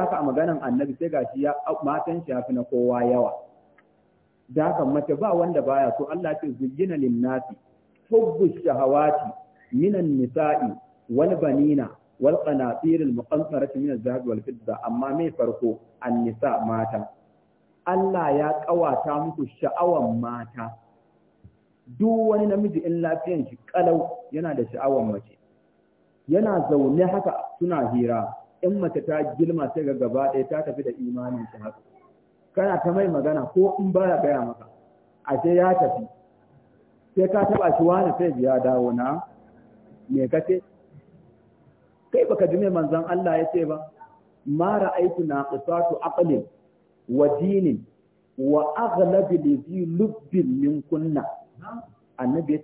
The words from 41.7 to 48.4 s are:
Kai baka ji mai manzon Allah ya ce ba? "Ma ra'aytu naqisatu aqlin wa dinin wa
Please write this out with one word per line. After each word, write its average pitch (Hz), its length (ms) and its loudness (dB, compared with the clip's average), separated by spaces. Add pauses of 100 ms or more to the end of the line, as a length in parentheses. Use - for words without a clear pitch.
Kai - 120 4
baka 180 220 2
ji 165 100 0
mai 202 140 2
manzon 165 340 0
Allah 180 340 0
ya 160 140 0
ce 170 120 0
ba? 156 140 -4 (680)
"Ma 170 320 0
ra'aytu 180 460 0
naqisatu 156 760 -2
aqlin 147 440 0 (640)
wa 139 200 4 (120)
dinin 185 440 2 (540)
wa 135 380 2